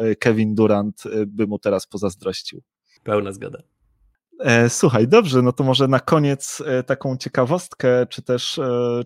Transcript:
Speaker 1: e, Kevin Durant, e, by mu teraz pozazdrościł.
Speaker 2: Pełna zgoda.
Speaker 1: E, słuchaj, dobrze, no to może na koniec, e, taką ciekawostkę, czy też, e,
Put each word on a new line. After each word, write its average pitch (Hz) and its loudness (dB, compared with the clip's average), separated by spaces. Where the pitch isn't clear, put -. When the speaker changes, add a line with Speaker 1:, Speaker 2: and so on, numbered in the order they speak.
Speaker 1:
e, 113 0
Kevin 110 2
Durant, 104 2
e, 107 -4
by 104 -4
mu 101 -6
teraz 95 -2
pozazdrościł. - -8
Speaker 2:
Pełna 104 -2
zgoda. - -14
Speaker 1:
E, 117 4
słuchaj, 120 2
dobrze, 151 4
no 123 2
to 143 -2
może 131 2
na 131 2
koniec, 143 0
e, 127 0
taką 131 -4
ciekawostkę, 127 0
czy - -14
też, - -4
e, 123 -2